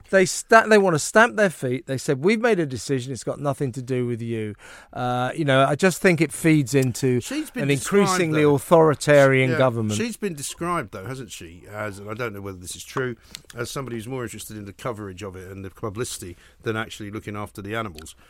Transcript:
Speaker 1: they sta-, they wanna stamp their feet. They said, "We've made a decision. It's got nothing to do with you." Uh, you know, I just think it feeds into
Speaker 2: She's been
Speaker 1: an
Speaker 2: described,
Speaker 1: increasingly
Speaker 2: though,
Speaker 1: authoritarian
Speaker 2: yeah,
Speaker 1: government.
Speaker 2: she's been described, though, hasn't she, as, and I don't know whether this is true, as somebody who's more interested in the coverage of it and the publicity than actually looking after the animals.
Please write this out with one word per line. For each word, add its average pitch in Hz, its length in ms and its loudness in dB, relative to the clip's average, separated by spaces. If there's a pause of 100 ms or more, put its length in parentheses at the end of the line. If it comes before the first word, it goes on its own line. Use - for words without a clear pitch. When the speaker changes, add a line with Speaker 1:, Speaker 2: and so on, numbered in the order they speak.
(100)
Speaker 1:
they 190 160 6
sta-, 220 400 4
they 214 100 8
wanna 185 220 4
stamp 220 380 4
their 208 140 4
feet. 131 360 -4
They 135 100 -4
said, 135 260 -2
"We've 220 180 2
made 226 200 2
a 156 60 0
decision. 131 480 -4
It's 110 100 -12
got 127 160 -8
nothing 139 320 -2
to 131 100 -8
do 123 240 -2
with 117 140 -4
you." 110 340 -6 (380)
Uh, 123 420 -4
you 160 120 -4
know, 135 200 6
I 147 80 0
just 185 280 2
think 175 180 4
it 165 120 0
feeds 151 420 2
into 127 460 2
Speaker 2:
She's 294 300 -6
been 240 140 -6
Speaker 1:
an 139 40 0
Speaker 2:
described, 165 420 2
Speaker 1:
increasingly 160 320 2
Speaker 2:
though, 147 120 6
Speaker 1:
authoritarian 139 1000 6
Speaker 2:
yeah, - 60 0
Speaker 1:
government. 113 400 2
Speaker 2:
she's 226 200 -4
been 190 160 -4
described, 160 580 -6
though, 95 140 -14
hasn't 131 240 -12
she, 87 320 -16 (100)
as, 107 260 -8
and 101 120 -12
I 110 40 -8
don't 113 200 -6
know 101 80 -12
whether 98 160 -10
this 90 180 -14
is - 80 -16
true, 127 320 -6 (400)
as 117 140 -8
somebody 123 260 -8
who's 110 120 -10
more 131 160 -8
interested 107 340 -12
in 101 80 -14
the 101 60 -14
coverage 101 500 -12
of 95 140 -12
it 92 140 -16
and 98 140 -14
the 95 60 -14
publicity 101 640 -10 (260)
than 110 140 -4
actually 107 340 -10
looking 104 260 -10
after 104 260 -12
the 101 120 -8
animals. 90 400 -10 (160)